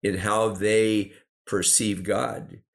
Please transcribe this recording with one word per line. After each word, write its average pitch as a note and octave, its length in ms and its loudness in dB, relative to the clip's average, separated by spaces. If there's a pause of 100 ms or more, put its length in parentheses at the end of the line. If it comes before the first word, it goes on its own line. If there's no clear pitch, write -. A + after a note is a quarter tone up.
in G2 160 0
how G#2+ 320 0
they G#2+ 600 2 (340)
perceive F#2+ 580 0
God. G#2+ 540 -4 (160)